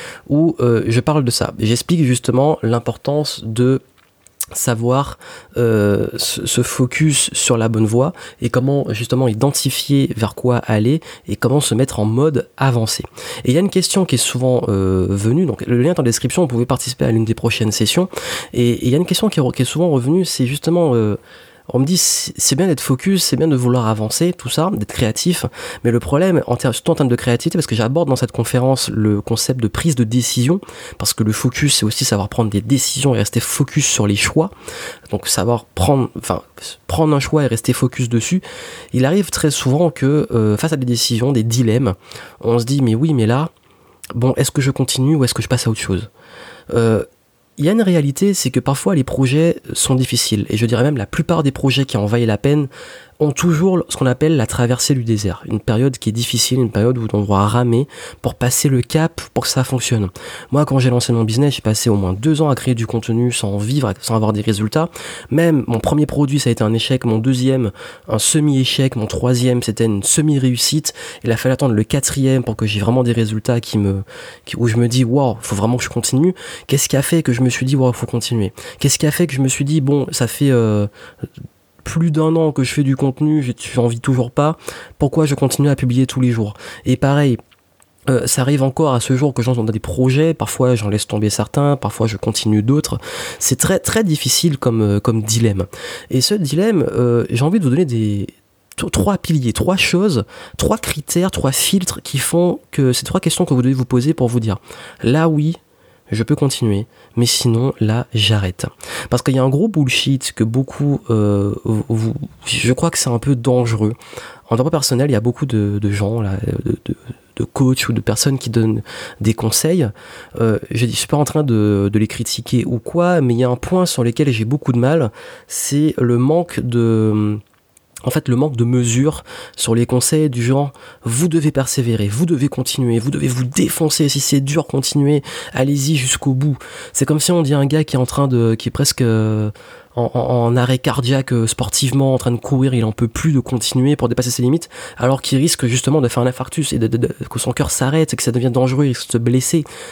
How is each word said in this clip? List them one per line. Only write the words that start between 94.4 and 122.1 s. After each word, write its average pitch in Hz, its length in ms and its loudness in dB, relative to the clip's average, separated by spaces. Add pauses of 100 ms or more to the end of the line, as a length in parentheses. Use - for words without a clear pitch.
comme, 113 240 0
euh, 101 180 2
comme 113 220 0
dilemme. 107 460 0 (420)
Et 131 100 0
ce 127 140 2
dilemme, 180 580 2
euh, 120 380 2
j'ai 120 160 2
envie 185 140 2
de 190 40 -2
vous 139 60 2
donner 156 160 2
des, 107 420 -2 (480)
t-, - 160 -6
trois 196 260 2
piliers, 131 360 0
trois 190 240 0
choses, 180 480 2 (320)
trois 208 200 0
critères, 180 540 -2
trois 135 220 -2
filtres - 480 -2
qui - 160 -6
font 175 420 0 (100)
que 131 220 2
ces - 140 -2
trois - 160 -2
questions - 240 0
que 147 80 0
vous 127 80 4
devez 131 120 2
vous 131 120 0
poser 131 280 2
pour 127 140 0
vous 120 140 0
dire, « 107 160 -2 (460)
Là 151 260 4
oui, 156 260 0 (540)
je 113 140 0
peux 147 140 0
continuer, 113 500 0 (300)
mais 120 80 4
sinon, 120 560 2
là, 110 320 0
j'arrête. » 101 520 0 (440)
Parce 123 120 0
qu'il 131 140 0
y 131 40 2
a 127 40 4
un 135 60 4
gros 151 180 2
bullshit 139 640 0
que - 140 0
beaucoup, 135 640 -2
euh, 104 440 2 (120)
vous, 107 240 0
vous, 113 240 -2 (320)
je - 260 0
crois 165 200 0
que - 60 -4
c'est - 120 -2
un 120 100 0
peu 139 160 0
dangereux. 117 560 2 (580)
En 117 60 0
développement 127 140 2
personnel, 139 400 0
il 139 40 2
y 127 40 4
a - 20 2
beaucoup 123 260 -2
de, 104 360 0
de 101 100 0
gens, 104 300 -2
là, 98 160 -2 (260)
de, - 220 -2
de, - 100 -4 (400)
de 110 80 -2
coachs 131 460 0
ou - 20 0
de 110 80 0
personnes 120 400 0
qui - 100 -8
donnent 110 340 0 (360)
des 110 140 2
conseils. 156 560 0 (500)
Euh, 110 200 2 (120)
je 117 140 0
dis, 117 80 -2
je - 40 -6
suis - 100 -4
pas 147 100 0
en 147 80 2
train 151 180 0
de, 104 480 2
de 104 80 2
les 107 80 0
critiquer - 580 -4